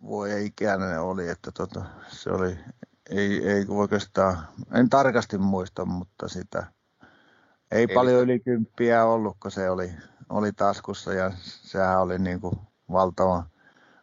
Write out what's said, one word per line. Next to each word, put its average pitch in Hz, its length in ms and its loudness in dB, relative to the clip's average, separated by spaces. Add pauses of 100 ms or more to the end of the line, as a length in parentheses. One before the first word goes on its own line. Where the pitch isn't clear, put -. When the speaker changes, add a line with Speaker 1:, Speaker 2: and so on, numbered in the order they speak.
Speaker 1:
vuoden 104 400 -4
ikäinen 95 580 -2
oli, 92 280 -4
että, - 240 -8
tota, 90 320 -8 (240)
se - 220 -10
oli, 92 280 -2 (520)
ei, 101 380 0
ei 101 200 2
oikeastaan, 98 680 0 (360)
en 123 140 6
tarkasti 120 500 2
muista, 95 460 -2
mutta 92 440 -6
sitä 90 380 -8 (1040)
ei 110 120 4
Speaker 2:
Eli 104 120 2
Speaker 1:
paljon 123 280 6
yli 123 180 2
kymppiä 117 640 2
ollut, 110 360 2
kun 98 100 -6
se 95 200 -2
oli, 92 220 -2 (360)
oli 104 240 -2
taskussa 101 600 -2
ja 95 200 0 (100)
sehän 92 580 0
oli 90 180 0
niinku 90 400 -4 (340)
valtava 92 520 2 (580)